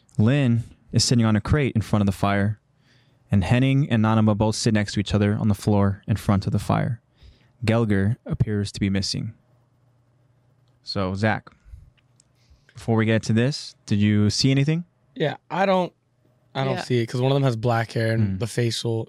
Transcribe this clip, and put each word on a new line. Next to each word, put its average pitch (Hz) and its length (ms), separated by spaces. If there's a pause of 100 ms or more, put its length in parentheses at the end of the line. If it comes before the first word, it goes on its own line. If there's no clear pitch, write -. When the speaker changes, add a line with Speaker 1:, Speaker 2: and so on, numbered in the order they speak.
(180)
Speaker 1:
Lynn 120 460 (280)
is - 120
sitting 120 220
on 110 100
a 101 60
crate 147 340
in 104 60
front 104 200
of 98 60
the 98 40
fire. 101 480 (720)
And 101 120
Henning 135 480
and 110 120
Nanaba 110 320
both 110 200
sit - 180
next 104 200
to 107 60
each - 140
other 104 220
on 110 140
the 101 60
floor 98 520
in - 80
front 95 320
of 101 40
the 101 80
fire. 107 400 (640)
Gelger 107 520 (100)
appears 104 460
to - 80
be 98 100
missing. 98 440 (1500)
So, 95 300
Zach, 104 360 (1200)
before - 220
we 110 100
get 110 180
to 117 100
this, 123 420 (100)
did 107 140
you 104 300
see 135 200
anything? 143 360 (300)
Speaker 2:
Yeah, 151 200 (160)
I 180 140
don't, 185 280 (600)
I 135 80
don't 135 140
Speaker 3:
Yeah. - 60
Speaker 2:
see 123 160
it 113 80
'cause 123 140
one 135 100
of 139 40
them 139 80
has 127 120
black 113 360
hair 113 220
and 101 240
Speaker 1:
Mm. - 20
Speaker 2:
the 113 80
facial. 113 600